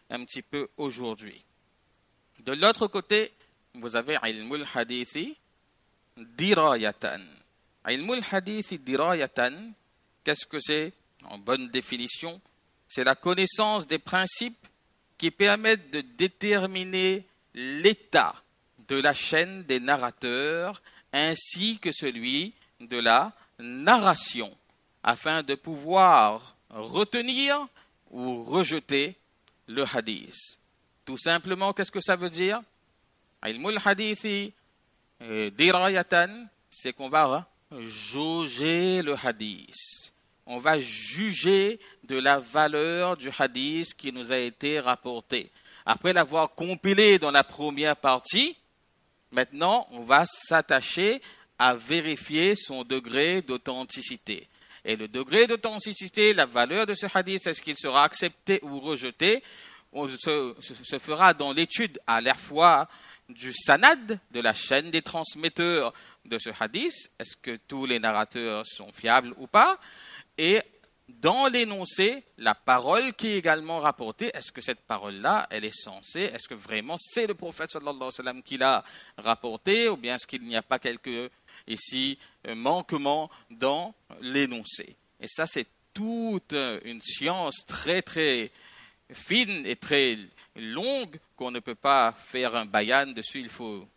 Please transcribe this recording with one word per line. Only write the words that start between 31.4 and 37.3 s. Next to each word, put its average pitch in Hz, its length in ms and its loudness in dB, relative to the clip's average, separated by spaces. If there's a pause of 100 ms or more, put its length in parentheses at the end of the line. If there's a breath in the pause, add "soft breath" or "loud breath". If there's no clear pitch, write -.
qu'est-ce 196 200 -4
que 202 100 -6
ça 185 160 0
veut 180 120 -6
dire ? 185 320 -2 (840)
Ilmul 156 380 -4
hadithi, 202 680 0 (720)
euh, 110 300 -4
dirayatan, 180 960 2 (220)
c'est - 220 -10
qu'on 135 180 -12
va 151 380 2 (240)